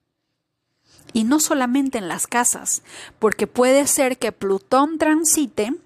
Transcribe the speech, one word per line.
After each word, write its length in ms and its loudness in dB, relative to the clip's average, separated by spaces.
Y 100 0
no 160 2
solamente 600 0
en 100 -6
las 180 -6
casas, 560 -2
porque 260 0
puede 400 2
ser 320 0
que 140 -4
Plutón 640 0
transite, 760 0